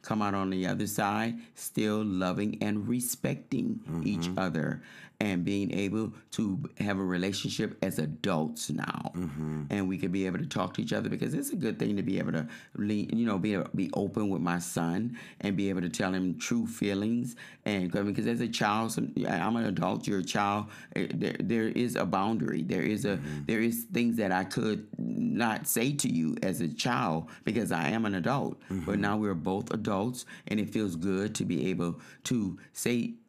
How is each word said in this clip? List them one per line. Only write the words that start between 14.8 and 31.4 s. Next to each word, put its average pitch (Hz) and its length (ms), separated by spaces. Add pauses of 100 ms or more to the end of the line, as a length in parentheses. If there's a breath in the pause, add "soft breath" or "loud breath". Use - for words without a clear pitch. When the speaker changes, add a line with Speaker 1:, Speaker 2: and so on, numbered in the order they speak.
Speaker 1:
and 101 160
be 98 100
able 92 140
to 87 80
tell 92 240
him 92 240
true 117 280
feelings. 113 680 (300 loud breath)
And, 92 280
I 101 80
mean, 101 120
'cause 107 120
as 117 140
a 120 80
child, 110 440
some, - 200 (160)
I'm 98 280
an 113 100
adult, 95 400
you're 101 140
a 85 40
child, 104 420 (300 loud breath)
eh, - 160
there, - 260
there 110 300
is - 280
a - 100
boundary. 95 560
There 92 200
is 104 220
a, 101 140
Speaker 2:
Mm-hmm. 73 280
Speaker 1:
there 110 140
is 117 320
things 120 240
that 101 160
I 92 120
could - 420 (120)
not 95 680
say 123 260
to 143 160
you 80 340
as 87 200
a 85 60
child 107 600 (160 loud breath)
because 107 280
I 82 180
am 113 160
an 101 80
adult. 101 440 (120)
But 95 60
Speaker 2:
Mm-hmm. 95 260
Speaker 1:
now 104 160
we're 104 160
both 95 360
adults, 110 540 (240 loud breath)
and 107 100
it 107 120
feels 104 260
good 98 380
to - 100